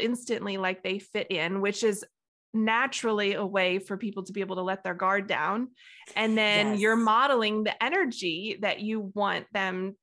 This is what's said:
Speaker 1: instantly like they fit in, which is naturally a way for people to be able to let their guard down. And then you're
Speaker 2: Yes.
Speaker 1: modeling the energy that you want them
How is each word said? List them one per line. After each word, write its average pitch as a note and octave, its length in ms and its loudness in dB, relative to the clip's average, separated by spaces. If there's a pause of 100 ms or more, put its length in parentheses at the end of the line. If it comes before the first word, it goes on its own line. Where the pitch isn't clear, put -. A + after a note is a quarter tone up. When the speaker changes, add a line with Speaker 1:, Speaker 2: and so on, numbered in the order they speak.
Speaker 1:
instantly A3+ 560 -2
like F#3+ 260 -2
they F#3+ 160 -2
fit - 320 -6
in, F3+ 300 0
which G3+ 220 0
is G#3 220 0 (500)
naturally A3 800 0
a G#3 120 -2
way F#3 340 2
for F#3+ 180 -8
people G3+ 260 -6
to F#3+ 80 -12
be G3+ 100 -4
able F#3+ 160 -4
to F#3 40 -4
let F#3+ 220 -2
their F#3 100 -4
guard F#3+ 320 2
down. G3 460 -2 (440)
And A3 220 2
then G#3 400 4
you're G#3+ 180 4
Speaker 2:
Yes. A#3 100 2
Speaker 1:
modeling A3 580 4
the G#3+ 200 -2
energy A3 800 -2
that G3+ 200 0
you G#3 340 -4
want G3+ 360 -2
them F#3+ 520 -2